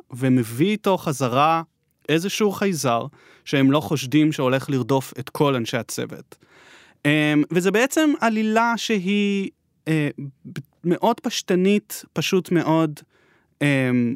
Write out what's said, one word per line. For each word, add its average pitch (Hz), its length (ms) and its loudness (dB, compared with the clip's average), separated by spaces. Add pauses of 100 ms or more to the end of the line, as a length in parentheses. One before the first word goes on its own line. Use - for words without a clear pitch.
(140)
ומביא 127 580 0
איתו 208 260 0
חזרה 147 640 0 (480)
איזשהו 190 420 0
חייזר 135 540 -2 (400)
שהם 135 260 4
לא 147 80 2
חושדים 151 520 0
שהולך 131 380 -2
לרדוף 131 500 0
את - 100 -12
כל 143 260 0
אנשי 117 220 -4
הצוות. - 580 -10 (720)
אה, 151 280 2 (180)
וזה 180 200 2
בעצם 269 380 2 (120)
עלילה 220 560 0
שהיא, 202 720 0 (380)
אה, 151 220 0 (360)
ב-, - 140 -12 (240)
מאוד 202 360 0
פשטנית, 202 840 -2 (100)
פשוט 180 380 -2
מאוד, 160 480 0 (600)
אה, 135 280 2 (260)